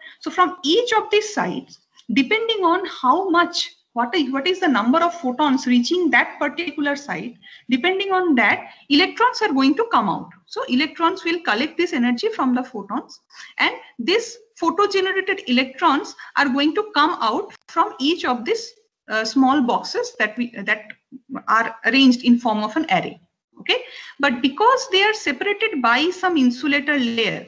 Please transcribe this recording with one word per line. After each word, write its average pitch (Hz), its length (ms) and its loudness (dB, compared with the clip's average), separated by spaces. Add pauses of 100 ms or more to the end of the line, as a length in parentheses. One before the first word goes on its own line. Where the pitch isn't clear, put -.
(200)
So - 100 -10
from 359 340 0
each 453 280 2
of 427 180 0
these 415 240 0
sides, - 460 -6 (320)
depending 415 540 0
on 349 200 2
how 339 440 0
much, 339 460 0 (180)
what 240 220 -2
is, 277 160 0
what 269 160 -2
is 370 120 -2
the 359 80 0
number 247 320 4
of 339 140 0
photons 262 520 0
reaching 262 460 2
that 254 280 2
particular 294 580 -4
site, 202 400 -10 (320)
depending 381 420 -2
on 370 240 2
that, 233 360 2 (180)
electrons 381 520 2
are 403 120 0
going 269 220 2
to 453 180 -2
come 214 160 2
out. - 200 -6 (160)
So - 220 -8
electrons 320 560 -2
will 339 180 -2
collect 247 360 -2
this 349 160 -2
energy 247 360 0
from 285 240 0
the 240 100 0
photons, - 580 -10 (380)
and 349 140 2 (240)
this 359 400 -2 (200)
photo-generated 381 880 0
electrons 269 680 0 (220)
are 277 120 2
going 285 260 2
to 427 180 -4
come 320 280 2
out 277 320 -2 (160)
from 381 300 0
each 320 260 0
of 247 180 -2
these, 440 300 -4 (360)
uh, 220 160 -2
small 269 360 4
boxes 240 580 -2
that 214 180 -2
we, 240 180 -4
that 202 300 -6 (640)
are 226 260 0 (100)
arranged 254 380 4
in 240 160 6
form 214 240 0
of 220 140 -4
an 320 140 -2
array. - 280 -2 (400)
Okay, 480 240 -2 (360)
but 247 220 0
because 440 500 2
they 381 120 2
are 427 100 2
separated 403 680 -4
by 247 300 2
some 359 260 0
insulator 285 600 2
layer, 233 500 -2